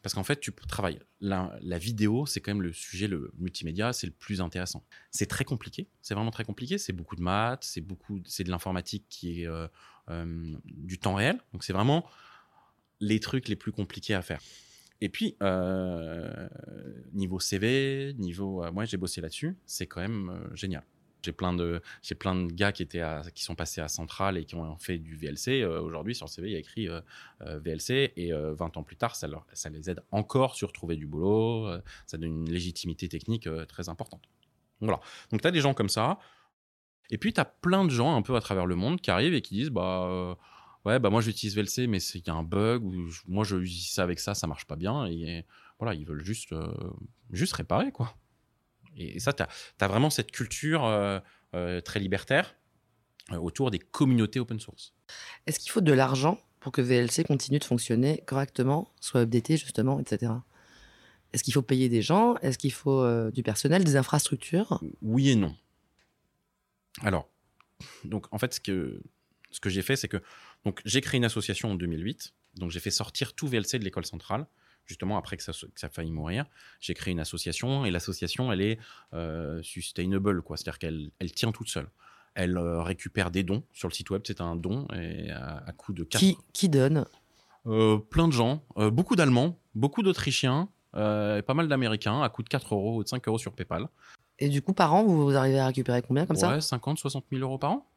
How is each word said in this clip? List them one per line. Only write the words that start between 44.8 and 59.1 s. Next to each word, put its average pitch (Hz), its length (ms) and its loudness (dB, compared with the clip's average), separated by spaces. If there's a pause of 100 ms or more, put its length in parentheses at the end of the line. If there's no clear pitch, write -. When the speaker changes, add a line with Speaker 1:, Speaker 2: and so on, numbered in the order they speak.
Speaker 1:
Et, 82 160 -4
et 82 240 -8 (340)
voilà, 117 140 -2
ils 76 120 -6
veulent 78 200 -8
juste, - 260 -6
euh, 80 160 -4 (640)
juste 101 220 0
réparer, 190 400 0
quoi. 117 200 -4 (840)
Et, 82 200 -10
et - 40 -6
ça, 139 140 0
t'as, 78 140 -2 (320)
t'as 98 80 4
vraiment 120 240 4
cette - 180 -2
culture, 147 560 -2
euh, 101 340 2 (360)
euh, 87 260 -2
très - 180 -6
libertaire, 98 560 0 (760)
euh, 87 60 -4
autour 90 340 0
des 90 80 -2
communautés 127 600 4
open 117 200 -4
source. - 340 -16 (540)
Speaker 2:
Est-ce 156 100 -2
qu'il - 140 -6
faut 220 100 4
de 156 100 8
l'argent 135 480 6 (200)
pour 135 120 -8
que - 80 0
V 123 180 6
L 120 120 4
C 165 140 2
continue 139 340 2
de 147 60 0
fonctionner 123 640 2
correctement, 135 760 0
soit - 200 2